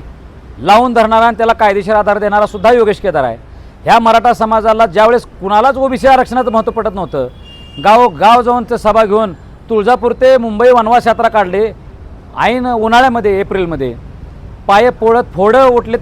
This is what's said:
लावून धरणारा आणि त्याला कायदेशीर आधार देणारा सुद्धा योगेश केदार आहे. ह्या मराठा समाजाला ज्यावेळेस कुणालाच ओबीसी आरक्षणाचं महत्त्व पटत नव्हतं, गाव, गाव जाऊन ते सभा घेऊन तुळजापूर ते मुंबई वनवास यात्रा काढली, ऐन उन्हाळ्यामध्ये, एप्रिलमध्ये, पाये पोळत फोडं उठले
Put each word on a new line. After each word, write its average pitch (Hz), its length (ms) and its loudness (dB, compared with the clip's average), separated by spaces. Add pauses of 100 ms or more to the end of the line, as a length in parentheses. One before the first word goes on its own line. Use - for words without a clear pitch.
(600)
लावून 220 340 2
धरणारा 226 320 2
आणि 233 120 -2
त्याला 226 160 0
कायदेशीर 208 420 0
आधार 208 220 0
देणारा 208 280 0
सुद्धा 208 260 0
योगेश 220 280 0
केदार 156 240 -2
आहे. 117 140 -6 (460)
ह्या 196 160 2
मराठा 226 340 2
समाजाला 220 520 0
ज्यावेळेस 214 400 2 (160)
कुणालाच 214 360 0
ओबीसी 262 300 -2
आरक्षणाचं 247 440 2
महत्त्व 220 200 -2
पटत 208 240 -6
नव्हतं, 151 320 -6 (560)
गाव, 226 260 4
गाव 202 320 2
जाऊन 240 220 -2
ते 233 140 -6
सभा 214 280 2
घेऊन 208 280 -2 (360)
तुळजापूर 226 520 0
ते 262 160 4
मुंबई 226 320 0
वनवास 233 380 2
यात्रा 226 200 0
काढली, 202 380 -2 (720)
ऐन 240 280 -2
उन्हाळ्यामध्ये, 233 720 0
एप्रिलमध्ये, 175 540 -6 (760)
पाये 214 220 2
पोळत 233 440 -2
फोडं 226 340 2
उठले 233 340 -2